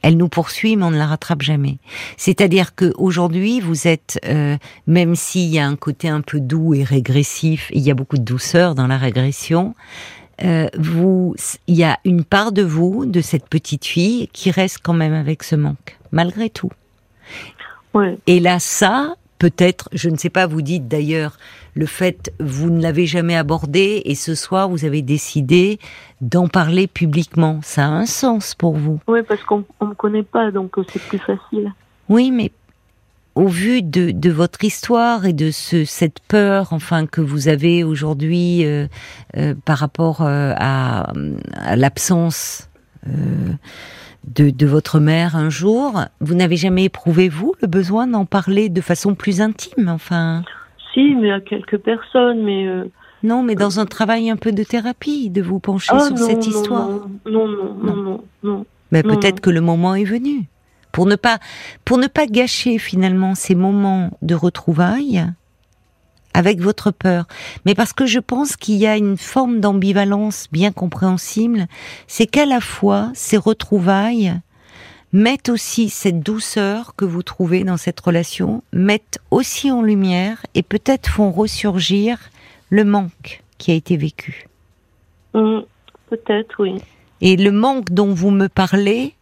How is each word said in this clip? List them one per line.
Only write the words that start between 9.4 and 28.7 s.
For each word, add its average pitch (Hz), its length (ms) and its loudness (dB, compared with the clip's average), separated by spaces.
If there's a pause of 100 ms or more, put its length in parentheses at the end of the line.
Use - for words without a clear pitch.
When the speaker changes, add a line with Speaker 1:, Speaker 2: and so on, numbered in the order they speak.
Speaker 1:
euh, 165 240 2 (100)
vous, 175 560 2 (320)
il 175 80 4
y 170 80 4
a 165 220 2
une 175 180 4
part 208 300 2
de 196 100 2
vous, 180 420 0
de 180 160 0
cette - 280 -4
petite - 380 -4
fille, 214 460 0
qui - 200 -2
reste 185 280 -2
quand 175 140 -2
même 160 200 0
avec 156 280 -2
ce - 140 -2
manque, 147 420 -4 (140)
malgré 180 380 -2
tout. - 200 -8 (1200)
Speaker 2:
Ouais. 196 320 0
Speaker 1:
Et 180 140 6
là, 175 180 4
ça, 262 560 0 (240)
peut-être, 180 540 2
je 156 180 -4
ne 160 60 -2
sais 170 140 -4
pas, 185 160 0
vous 156 160 -4
dites 147 260 -4
d'ailleurs, 151 500 -4 (360)
le 156 120 -2
fait, - 540 -4
vous 151 300 -2
ne 165 100 2
l'avez 165 260 0
jamais 170 300 0
abordé, 165 680 0
et 143 80 -2
ce 160 200 -6
soir, 190 340 -2
vous 165 180 -2
avez 147 160 -2
décidé 151 760 2 (440)
d'en 175 260 2
parler 180 380 2
publiquement. 160 760 0
Ça - 220 -2
a 147 40 2
un 165 180 0
sens 233 480 -2
pour 160 220 0